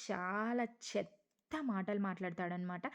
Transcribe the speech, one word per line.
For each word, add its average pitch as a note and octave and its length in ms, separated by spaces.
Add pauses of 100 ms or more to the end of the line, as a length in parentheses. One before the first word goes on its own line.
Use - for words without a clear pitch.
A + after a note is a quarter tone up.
(120)
చాలా G#3 520
చెత్త G#3 520 (460)
మాటలు G#3 380
మాట్లాడతాడనమాట. F3+ 800 (120)